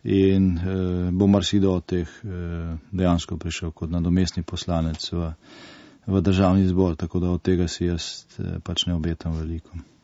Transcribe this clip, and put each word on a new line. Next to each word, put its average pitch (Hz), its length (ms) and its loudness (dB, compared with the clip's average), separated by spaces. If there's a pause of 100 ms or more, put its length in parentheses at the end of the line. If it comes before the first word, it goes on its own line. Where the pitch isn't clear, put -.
In, 98 500 4
eh, 85 120 -2 (460)
bo 92 180 2
marsikdo 98 460 4
od 90 140 0
teh, 87 220 -2 (100)
eh, 107 100 -14 (600)
dejansko 90 480 2
prišel 82 340 -6
kot 80 200 -8
nadomestni 87 520 0
poslanec 82 680 -4
v, 85 220 -4 (720)
v 95 160 2
Državni 95 460 4
zbor, 90 300 2
tako 90 240 -4
da 87 100 0
od 87 120 0
tega 90 260 2
si - 160 -4
jaz, 87 220 -2 (280)
eh, 90 240 -8
pač - 280 -4
ne 87 80 0
obetam 82 400 -2
veliko. 80 360 -6 (340)